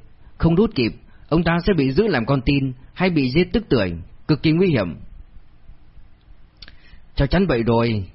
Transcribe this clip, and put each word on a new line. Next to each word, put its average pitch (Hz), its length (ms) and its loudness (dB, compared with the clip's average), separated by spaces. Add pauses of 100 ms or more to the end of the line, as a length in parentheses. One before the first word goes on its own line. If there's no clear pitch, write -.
(380)
Không 165 180 2
rút 220 200 2
kịp, 117 160 0 (380)
ông 170 140 2
ta 170 140 0 (100)
sẽ 208 100 2
bị 135 140 2
giữ 190 160 2
làm 131 180 0
con 139 160 0
tin 139 320 0 (200)
hay 185 160 -2
bị 139 220 0
giết 143 220 2
tức 233 160 -2
tưởi, 98 240 2 (340)
cực 151 160 0
kỳ 160 80 4
nguy 175 160 2
hiểm. 104 280 0 (2250)
Chắc 139 140 0
chắn 185 180 2
vậy 123 160 0
rồi, 117 520 0